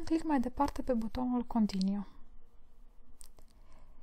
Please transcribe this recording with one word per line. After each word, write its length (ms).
click 200
mai 160
departe 420
pe 120
butonul 480
Continue. 640